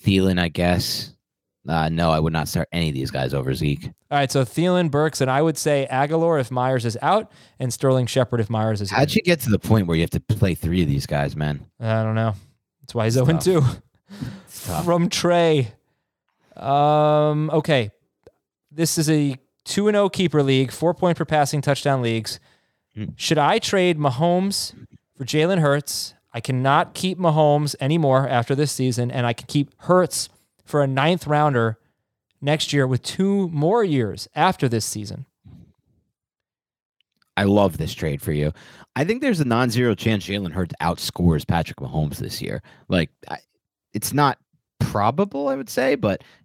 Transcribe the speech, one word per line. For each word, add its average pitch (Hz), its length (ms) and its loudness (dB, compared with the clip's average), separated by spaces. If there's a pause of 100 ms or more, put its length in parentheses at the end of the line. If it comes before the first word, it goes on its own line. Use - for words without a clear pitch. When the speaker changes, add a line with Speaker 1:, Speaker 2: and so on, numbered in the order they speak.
Speaker 1:
Thielen, 95 360 2
I 87 100 0
guess. - 640 -2 (540)
Uh, 80 220 0
no, 82 220 0
I 78 80 2
would 80 140 0
not 78 140 -2
start - 240 -6
any 85 180 -2
of 71 60 -6
these 65 160 -6
guys 65 220 -4
over 67 200 -4
Zeke. 73 320 -4 (240)
Speaker 2:
All 147 80 -2
right, 139 140 0
so 139 120 0
Thielen, 175 460 0
Burks, 147 320 -2
and 131 80 0
I 135 120 2
would 160 160 0
say 143 300 0
Aguilar 156 520 0
if 120 100 -4
Myers 127 360 -2
is 113 160 -4
out, 185 300 0 (280)
and 123 140 -4
Sterling 131 340 2
Shepard 123 320 0
if 107 100 -2
Myers 110 320 -2
is 98 80 -4
Speaker 1:
How'd 131 220 2
Speaker 2:
in. - 40 -6
Speaker 1:
you 220 60 2
get 175 200 0
to - 80 -4
the 104 100 2
point 110 280 2
where 85 100 2
you 82 60 2
have 82 80 -2
to - 100 -4
play 95 340 0
three 85 260 -2
of 80 60 2
these 69 180 -2
guys, 71 300 -2
man? 73 300 -4 (140)
Speaker 2:
I 113 240 -2
don't 110 120 -2
know. 113 180 0 (480)
That's - 140 -20
why 113 100 0
he's 113 120 2
Speaker 1:
It's 131 100 4
tough. - 0 -
Speaker 2:
oh 160 40 4
and 165 100 0
two. 180 840 -2 (180)
Speaker 1:
It's - 220 -18
tough. 160 180 -4
Speaker 2:
From 175 240 2
Trey. 165 640 2 (840)
Um, 151 960 2
okay. 147 400 0 (800)
This 156 260 -2
is 156 120 0
a 147 260 2 (300)
two 202 240 0
and 208 80 2
oh 202 120 4
keeper 165 320 0
league, 135 300 2
four 170 220 0
point 175 240 0
per - 80 -2
passing 147 360 0
touchdown 139 400 0
leagues. 113 380 -4 (560)
Speaker 1:
Hmm. 107 100 -8 (120)
Speaker 2:
Should - 200 0
I 156 220 2
trade 180 400 2
Mahomes 175 760 0 (440)
for 135 80 -8
Jalen 160 340 2
Hurts? 147 540 -2 (200)
I 120 60 -6
cannot 135 540 2
keep 185 260 -4
Mahomes 151 600 2
anymore 139 480 2
after 127 260 0
this 143 160 0
season, 123 400 -2
and 123 160 -2
I 120 60 0
can - 140 -10
keep 143 320 -2
Hurts - 500 0 (360)
for 147 180 0
a 139 40 2
ninth 143 400 0
rounder 139 500 2 (640)
next 147 320 -2
year 143 120 4
with 127 160 0
two 196 480 -2
more 170 360 2
years 127 500 -2
after 160 320 2
this 117 180 0
season. 107 400 -10 (2000)
Speaker 1:
I 98 60 2
love 101 340 4
this 78 160 -6
trade 73 280 -4
for 85 100 -4
you. 73 200 0 (440)
I 131 100 0
think 233 160 -2
there's 247 180 0
a 147 60 2
non-zero 120 500 2
chance 110 320 -2
Jalen 98 240 -4
Hurts 85 300 -4
outscores 82 680 -2
Patrick 82 300 -2
Mahomes 71 400 -4
this - 240 -10
year. 50 200 -8 (280)
Like, 87 220 0 (180)
I, 73 80 -12 (560)
it's - 180 -6
not 139 280 0 (400)
probable, 185 680 -2
I 269 80 -2
would 269 140 -10
say, 262 260 0
but 208 280 -2 (220)